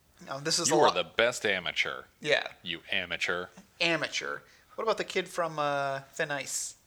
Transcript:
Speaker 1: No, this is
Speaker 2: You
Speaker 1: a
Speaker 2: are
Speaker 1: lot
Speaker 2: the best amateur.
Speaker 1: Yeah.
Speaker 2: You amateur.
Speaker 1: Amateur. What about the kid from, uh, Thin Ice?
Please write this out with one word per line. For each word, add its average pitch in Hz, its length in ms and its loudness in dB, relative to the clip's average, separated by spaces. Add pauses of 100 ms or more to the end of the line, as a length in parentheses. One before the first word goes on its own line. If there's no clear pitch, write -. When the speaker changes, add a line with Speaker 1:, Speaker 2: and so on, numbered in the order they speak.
(260)
Speaker 1:
No, 139 140 -6
this 160 180 0
is 160 100 2
Speaker 2:
You 160 60 4
Speaker 1:
a 151 60 8
Speaker 2:
are 143 80 10
Speaker 1:
lot - 60 4
Speaker 2:
the 87 100 2
best 117 420 2
amateur. 80 580 0 (160)
Speaker 1:
Yeah. 147 280 2 (140)
Speaker 2:
You 82 280 -6
amateur. 90 560 -2 (340)
Speaker 1:
Amateur. 160 600 -2 (340)
What 214 100 -6
about 220 140 2
the 180 60 -2
kid 185 240 -4
from, 160 300 -4
uh, 139 420 0 (120)
Thin 156 180 -4
Ice? - 440 -4 (120)